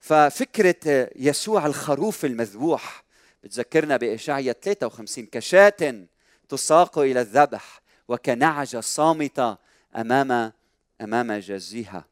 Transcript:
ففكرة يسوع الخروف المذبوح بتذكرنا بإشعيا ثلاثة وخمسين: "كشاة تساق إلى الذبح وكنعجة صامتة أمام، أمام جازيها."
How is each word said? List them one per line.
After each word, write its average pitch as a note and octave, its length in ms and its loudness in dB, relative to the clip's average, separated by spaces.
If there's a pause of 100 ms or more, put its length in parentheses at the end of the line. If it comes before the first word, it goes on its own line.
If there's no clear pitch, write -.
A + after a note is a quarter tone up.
ففكرة D#3 1160 2
يسوع D3 500 0
الخروف D3 580 -2
المذبوح A#2 800 -4 (400)
بتذكرنا D3 520 -2
بإشعيا A#2+ 560 -4
ثلاثة G3 340 -4
وخمسين: A2 400 -12
"كشاة D3 800 2 (420)
تساق D#3+ 500 2
إلى C3+ 220 2
الذبح A#2+ 640 0 (260)
وكنعجة C3 720 -2
صامتة D3 760 -2 (400)
أمام، A#2+ 560 0 (480)
أمام A2+ 320 -4
جازيها." G2 800 -10